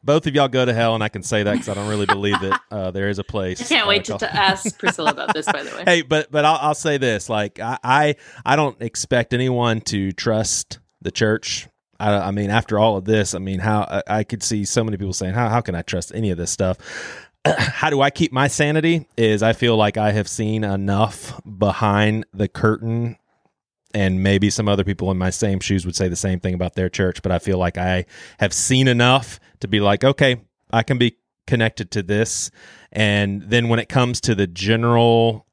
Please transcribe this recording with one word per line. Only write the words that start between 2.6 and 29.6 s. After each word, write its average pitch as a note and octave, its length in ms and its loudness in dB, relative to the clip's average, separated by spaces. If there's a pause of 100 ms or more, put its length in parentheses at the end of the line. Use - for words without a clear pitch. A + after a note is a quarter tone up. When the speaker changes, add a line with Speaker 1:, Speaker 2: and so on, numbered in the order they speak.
Speaker 2:
<laughs> - 80 -20
Speaker 1:
Uh, F#2+ 200 -4
there G2 180 -2
is G2 100 -4
a G2 60 -6
place, F#2 340 -4
Speaker 2:
I - 60 -8
can't B3 200 0
Speaker 1:
uh, G3+ 40 0
Speaker 2:
wait G3+ 160 2
to, G#3 80 -8
Speaker 1:
called G3+ 80 -6
Speaker 2:
to A3 120 -6
ask F#3+ 460 0
Priscilla - 320 -2
about - 220 -6
this, D#3 180 -4
by C#3+ 120 -4
the C#3+ 120 -14
way. - 80 -12
Speaker 1:
<laughs> - 20 -4
Hey, F3 160 4
but, D3 300 -2
but D3 140 2
I'll, D#3 160 4
I'll D3+ 140 0
say D3 220 -2
this. A#2 300 -2
Like, G#2 320 -4
I, A#2 240 -6
I, D3 320 2 (300)
I C3 100 4
don't C#3+ 260 0
expect A#2 520 -2
anyone A#2+ 480 0
to G2 320 -4
trust - 680 -2 (220)
the G2 100 -6
church. - 560 -2 (320)
I, G#2 140 2
I G2 180 0
mean, G2+ 200 -2
after G#2+ 280 0
all A2 160 4
of F#2+ 80 -4
this, G#2+ 320 2
I F2+ 40 -6
mean, F#2+ 200 -4
how, G#2 220 0 (260)
I, G#2+ 120 0
I G#2+ 40 0
could - 200 -6
see G#2 200 -2
so A#2 220 0
many G#2+ 100 -4
people F#2+ 180 -6
saying, F#2 200 -4
"How, A#2 160 0
how A#2 100 2
can F#2+ 160 -6
I E2+ 60 -6
trust - 340 -6
any A2 160 -2
of E2+ 60 -2
this E2+ 140 -4
stuff?" F#2 300 0
<clears throat> - 360 -14 (280)
How - 440 0
do C#3 120 2
I C#3 80 4
keep D#3 240 0
my C3+ 160 2
sanity? D#3 680 0
Is G#2+ 260 2
I A2+ 120 4
feel A#2 240 2
like G#2+ 180 2
I G#2+ 160 2
have G#2 160 0
seen G#2+ 380 -2
enough G2 720 -2 (180)
behind G#2 760 2
the G2 160 -2
curtain, A2+ 680 -2 (800)
and F#2+ 280 2
maybe G2 280 4
some G#2 180 -2
other G2+ 160 2
people F#2 280 -2
in F#2 60 -2
my F#2 120 0
same G2 320 -2
shoes F#2+ 240 0
would F2+ 100 -6
say F#2 140 0
the F2 80 -4
same F#2 240 -2
thing F2+ 120 -2
about F2+ 220 -4
their F#2 140 -2
church, F#2 320 -2
but F#2 100 -2
I F2 80 0
feel F#2+ 180 -2
like F2+ 200 -2
I F#2 280 0 (340)
have G2+ 140 0
seen C3 360 2
enough B2 500 2 (220)